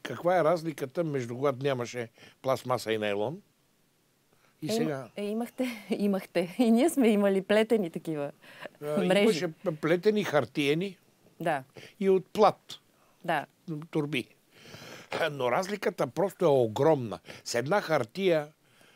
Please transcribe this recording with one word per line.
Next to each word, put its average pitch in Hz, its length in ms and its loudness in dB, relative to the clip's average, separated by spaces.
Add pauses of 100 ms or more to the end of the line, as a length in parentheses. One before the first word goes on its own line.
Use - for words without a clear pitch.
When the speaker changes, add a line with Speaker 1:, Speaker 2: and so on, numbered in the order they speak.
Speaker 1:
каква 170 360 0
е 156 60 2
разликата 160 600 -2
между 131 320 -4
когато 135 260 -2
нямаше 123 460 -4 (340)
пластмаса 127 500 -2
и 110 60 0
найлон 104 420 -2 (1200)
И 156 40 -6
Speaker 2:
Е, 214 40 -2
Speaker 1:
сега 143 440 -2
Speaker 2:
е, 208 80 -6
имахте, 233 640 -6
<laughs> - 40 -18
имахте. 190 680 -2
И 233 120 4
ние 254 200 6
сме 254 180 4
имали 202 340 4
плетени 214 480 2
такива 156 420 -6 (500)
Speaker 1:
А, 147 40 -10 (120)
Speaker 2:
мрежи. 185 260 4
Speaker 1:
имаше 175 300 2
п-, 180 180 -4
плетени, 180 520 2
хартиени 151 760 -2 (420)
Speaker 2:
Да. 160 220 -2 (380)
Speaker 1:
и 196 100 2
от 190 160 4
плат. - 520 2 (460)
Speaker 2:
Да. 156 220 -2 (440)
Speaker 1:
Турби. 147 380 -4 (1040)
Но 127 180 -2
разликата 185 560 -2
просто 180 380 -2
е 170 40 6
огромна. 127 720 2 (260)
С - 100 -8
една 147 260 0
хартия, 160 680 0 (460)